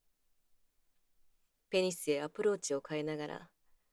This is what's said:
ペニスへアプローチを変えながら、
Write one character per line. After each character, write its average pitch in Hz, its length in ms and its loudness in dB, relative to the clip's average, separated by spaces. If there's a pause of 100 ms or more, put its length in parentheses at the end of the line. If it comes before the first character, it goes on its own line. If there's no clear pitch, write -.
(1700)
ペ 185 140 4
ニ 185 100 2
ス 151 200 0
へ 143 100 2
ア 151 60 -2
プ 208 160 -2
ロ 208 100 4
ー 180 40 -2
チ - 160 -2
を 139 120 0
変 151 140 -2
え - 20 0
な 151 140 -2
が 151 100 -4
ら、 160 240 -10 (420)